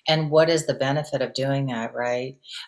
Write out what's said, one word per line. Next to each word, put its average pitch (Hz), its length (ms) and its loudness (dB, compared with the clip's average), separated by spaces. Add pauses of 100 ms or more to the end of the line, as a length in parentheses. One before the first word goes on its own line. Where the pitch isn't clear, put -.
And 156 200 2
what 160 200 6
is 156 160 2
the 135 80 0
benefit 139 480 -2
of 120 120 -2
doing 139 340 0
that, 117 260 -4
right? 123 420 -4 (320)